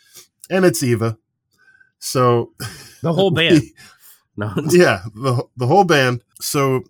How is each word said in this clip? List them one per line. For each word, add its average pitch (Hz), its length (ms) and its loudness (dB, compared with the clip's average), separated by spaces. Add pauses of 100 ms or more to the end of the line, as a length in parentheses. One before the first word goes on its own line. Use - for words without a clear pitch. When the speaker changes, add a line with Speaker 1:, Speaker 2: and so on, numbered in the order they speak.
(480)
Speaker 1:
And 185 160 0
it's 170 180 0
Eva. 113 360 -2 (800)
So 120 540 0 (500)
Speaker 2:
The 170 100 -2
whole 185 180 2
Speaker 1:
<laughs> - 0 -
Speaker 2:
band. 160 300 4
Speaker 1:
we - 140 -6 (640)
Speaker 2:
No. 107 160 -8 (160)
Speaker 1:
Yeah, 143 320 2 (120)
the, 123 300 -4 (140)
the 123 80 -4
whole 185 180 4
band. 131 400 0 (160)
So 135 500 -2